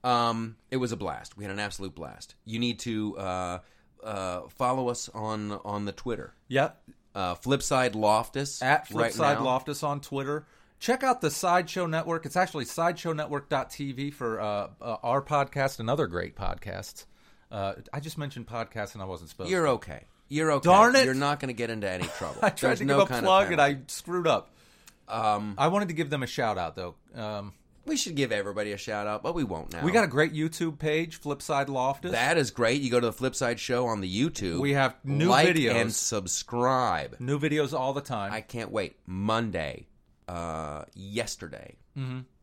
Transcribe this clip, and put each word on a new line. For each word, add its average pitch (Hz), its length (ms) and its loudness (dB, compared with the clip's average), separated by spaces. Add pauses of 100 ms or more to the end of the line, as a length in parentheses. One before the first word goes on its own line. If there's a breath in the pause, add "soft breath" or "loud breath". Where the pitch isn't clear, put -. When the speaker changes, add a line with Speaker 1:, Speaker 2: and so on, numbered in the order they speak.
Speaker 1:
Um, 117 500 2 (140)
it 131 80 -2
was 123 140 0
a 117 60 -2
blast. 80 380 -8
We 101 100 -12
had 98 60 -6
an 98 80 -6
absolute 98 360 -6
blast. 67 400 -14 (100)
You 110 140 -6
need 120 220 0
to, 107 360 -4
uh, 92 420 -4 (440 soft breath)
uh, 95 460 -6
follow 127 400 -2
us 120 200 -6
on, 107 420 -6 (140)
on 104 200 -4
the 101 60 -6
Twitter. - 440 -8 (120)
Speaker 2:
Yep. 135 320 0 (360)
Speaker 1:
Uh, 92 200 -2
Flipside 127 600 0
Loftus 110 680 0
Speaker 2:
At 139 260 2
Flipside 113 320 0
Speaker 1:
right 143 200 4
now. 120 40 -2
Speaker 2:
Loftus 131 400 -2
on 143 180 -2
Twitter. 139 440 -6 (340 soft breath)
Check 262 240 0
out 247 180 4
the 151 100 2
Sideshow 180 560 2
Network. 160 400 -2
It's - 80 -6
actually 180 300 0
sideshow 165 480 0
network 147 360 -6
dot 135 220 0
T 139 220 -8
V 139 180 -6
for, 117 280 -4
uh, 104 280 -2 (120)
uh, 110 220 -6
our 123 220 2
podcast 139 560 0
and 113 100 -4
other 147 160 2
great 87 300 -6
podcasts. 95 680 -8 (460 soft breath)
Uh, 98 220 -4 (180)
I 143 80 -6
just 147 200 -10
mentioned 135 280 -8
podcasts 113 460 -8
and 101 80 -12
I 95 40 -8
wasn't 87 260 -10
supposed - 180 -8
Speaker 1:
You're 180 160 2
Speaker 2:
to. 143 60 6
Speaker 1:
okay. 82 320 -4 (260)
You're 156 240 2
okay. 139 160 4
Speaker 2:
Darn 220 260 10
it. 269 100 10
Speaker 1:
You're 131 100 2
not 143 240 2
gonna 131 140 -4
get 117 180 -4
into 104 180 -2
any 90 180 -2
Speaker 2:
<laughs> - 120 -10
Speaker 1:
trouble. - 240 -6
Speaker 2:
I 208 80 6
tried - 180 0
Speaker 1:
There's 208 100 2
Speaker 2:
to 135 60 -2
Speaker 1:
no 139 140 6
Speaker 2:
give - 60 8
a - 40 -8
Speaker 1:
kind 127 160 0
of - 20 4
Speaker 2:
plug 190 240 6
and 160 100 2
I 143 120 8
Speaker 1:
penalty. 131 180 -8
Speaker 2:
screwed 175 360 -2
up. 120 260 2 (540 soft breath)
Speaker 1:
Um, 107 500 0
Speaker 2:
I 143 120 4
wanted 202 180 2
to 170 80 -6
give 156 160 -2
them 143 100 -2
a 127 60 -4
shout 110 320 0
out 82 160 -4
though. 90 180 -8 (220)
Um, 107 380 -8 (340)
Speaker 1:
we 302 100 0
should 175 180 -4
give 135 160 2
everybody 104 400 -2
a 98 60 -6
shout 104 280 -4
out, 107 160 -4
but 170 140 -2
we 160 80 0
won't 87 280 -6
now. 85 140 -6
Speaker 2:
We 170 60 4
got 220 120 4
a 185 40 0
great 156 260 2
YouTube 156 460 -4
page, 160 420 -2
Flipside 143 480 -2
Loftus. 135 440 -2
Speaker 1:
That 131 220 4
is 139 140 4
great. 120 320 2
You 131 80 0
go 120 100 6
to 117 120 2
the - 20 -8
Flipside 127 460 -2
Show 123 260 0
on 110 160 -2
the 95 100 -2
YouTube. 104 480 0
Speaker 2:
We 139 140 2
have 135 300 2
new 143 260 2
Speaker 1:
Like 151 200 8
Speaker 2:
videos. 135 260 2
Speaker 1:
and 113 180 2
subscribe. 110 1300 0
Speaker 2:
New 139 200 -2
videos 151 380 0
all 131 160 0
the 139 80 -2
time. 104 320 -4
Speaker 1:
I 110 80 -6
can't 117 300 -8
wait. 101 240 -2 (100)
Monday, 95 800 -2 (420)
uh, 80 560 -6 (120)
yesterday, 98 840 -10 (200)
Speaker 2:
Mm-hmm. 127 240 -8 (220)